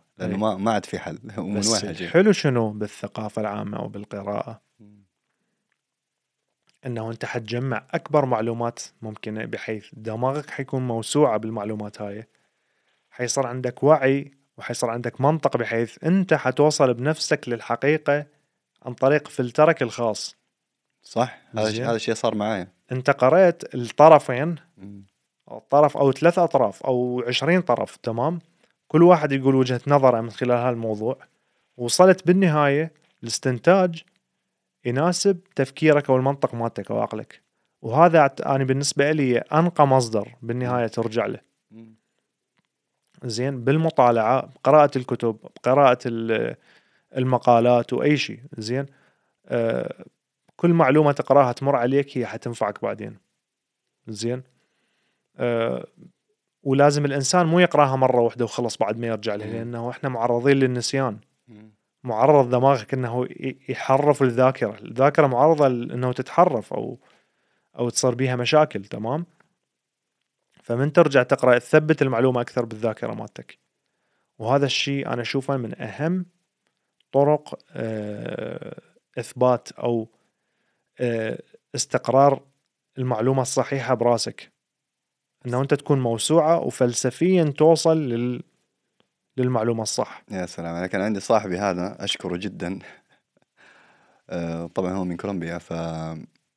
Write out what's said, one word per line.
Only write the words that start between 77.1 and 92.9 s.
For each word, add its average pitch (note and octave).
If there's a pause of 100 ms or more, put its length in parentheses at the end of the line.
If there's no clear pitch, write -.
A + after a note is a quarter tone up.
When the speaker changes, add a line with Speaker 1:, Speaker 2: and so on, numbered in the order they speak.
Speaker 2:
طرق، D3 (120)
آه، - (380)
إثبات B2
أو، A#2 (920)
آه، A#2 (360)
استقرار C3+ (560)
المعلومة B2+
الصحيحة B2+
براسك. A#2 (920)
إنه B2
أنت C#3
تكون C#3
موسوعة D3+
وفلسفيًا C3+
توصل D#3+
لل-، B2 (920)
للمعلومة A#2
الصح. -
Speaker 1:
يا F#2
سلام. E2+
أنا F2+
كان F#2+
عندي G2+
صاحبي G2
هذا، F#2
أشكره -
جدًا. F#2 (1500)